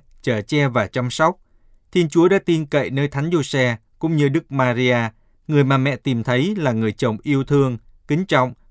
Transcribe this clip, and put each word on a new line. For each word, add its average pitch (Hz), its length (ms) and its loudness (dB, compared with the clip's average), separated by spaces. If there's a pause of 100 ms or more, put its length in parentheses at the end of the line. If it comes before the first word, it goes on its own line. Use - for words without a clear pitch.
(220)
chở 113 180 -2
che 143 280 0
và 117 180 0
chăm 123 240 -4
sóc. 160 260 0 (560)
Thiên 175 160 2
Chúa 170 200 4
đã 196 100 4
tin 160 280 -2
cậy 139 240 -2
nơi 139 180 -2
Thánh 143 240 -6
Giuse 131 440 0 (220)
cũng 165 180 -2
như 147 120 4
Đức 151 240 -4
Maria, 123 460 0 (500)
người 143 160 4
mà 135 140 2
mẹ 131 180 -2
tìm 120 260 -4
thấy 131 340 -2
là 147 160 0
người 110 200 -2
chồng 113 300 -2
yêu 139 220 0
thương, 135 340 0 (300)
kính 160 160 0
trọng 131 280 0 (180)